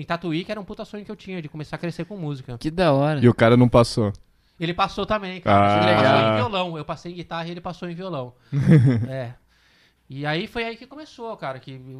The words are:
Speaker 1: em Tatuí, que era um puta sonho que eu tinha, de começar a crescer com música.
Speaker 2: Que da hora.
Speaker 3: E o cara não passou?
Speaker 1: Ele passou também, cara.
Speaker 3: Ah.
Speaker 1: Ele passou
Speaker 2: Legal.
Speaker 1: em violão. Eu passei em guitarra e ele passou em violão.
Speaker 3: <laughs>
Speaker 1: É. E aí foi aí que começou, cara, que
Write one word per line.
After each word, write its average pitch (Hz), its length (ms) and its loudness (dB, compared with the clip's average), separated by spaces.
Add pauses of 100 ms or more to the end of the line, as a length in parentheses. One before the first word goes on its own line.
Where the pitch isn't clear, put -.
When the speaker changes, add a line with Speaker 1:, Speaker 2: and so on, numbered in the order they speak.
Speaker 1:
em - 40 -10
Tatuí, 170 400 -4
que 202 60 -12
era 214 100 -8
um 190 40 -14
puta - 200 -14
sonho 208 200 -14
que - 60 -14
eu 214 40 -14
tinha, 185 260 -12
de 151 80 -12
começar 151 280 -12
a - 20 -14
crescer 170 260 -8
com 208 120 -14
música. 139 420 -10
Speaker 2:
Que 156 120 -6
da 165 220 2
hora. 143 280 2
Speaker 3:
E 120 80 8
o 113 60 8
cara 117 220 6
não 123 120 6
passou? 117 440 4 (460)
Speaker 1:
Ele 170 160 -4
passou 190 320 -2
também, 190 340 -6
cara. 101 160 2
Speaker 3:
Ah. 101 300 4
Speaker 1:
Ele 107 80 4
passou 107 220 4
Speaker 2:
Legal. 110 160 2
Speaker 1:
em 110 40 2
violão. 180 420 -2
Eu 151 60 -10
passei 175 280 -10
em - 20 -18
guitarra 170 320 -10
e 170 60 -10
ele 175 80 -12
passou 175 280 -10
em 170 60 -10
violão. 165 400 -10 (160)
Speaker 3:
<laughs> 131 580 4
Speaker 1:
É. 127 260 -10 (760)
E 139 160 -10
aí 165 220 -4
foi 233 160 -6
aí 226 120 -8
que 240 100 -20
começou, 254 500 -16
cara, 131 240 -10
que 131 200 -18 (200)